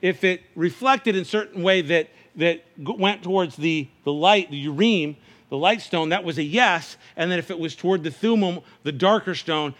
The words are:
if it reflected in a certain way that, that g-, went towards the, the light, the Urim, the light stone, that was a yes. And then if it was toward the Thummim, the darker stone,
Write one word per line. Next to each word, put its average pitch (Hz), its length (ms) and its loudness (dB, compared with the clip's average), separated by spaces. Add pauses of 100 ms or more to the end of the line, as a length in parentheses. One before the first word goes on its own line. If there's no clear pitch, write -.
if 185 220 -2
it 180 180 0 (140)
reflected 226 600 0
in 190 60 0
a 165 40 -6
certain 208 360 -4
way 185 200 4
that, 156 280 0 (280)
that 165 260 0 (200)
g-, 196 140 -4
went 196 240 0
towards 180 340 -2
the, 151 320 -2 (160)
the 143 100 -2
light, 185 360 4
the 143 80 -8
Urim, 151 580 0 (340)
the 139 80 -6
light 190 220 0
stone, 160 300 -2
that 185 160 -2
was 156 120 -6
a 151 60 -2
yes. 175 540 0 (180)
And 170 160 -2
then 175 80 -2
if - 100 -10
it 180 80 -8
was 165 160 -6
toward 180 300 -2
the 156 80 -6
Thummim, 196 480 0 (240)
the 147 80 -4
darker 185 420 2
stone, 151 460 -4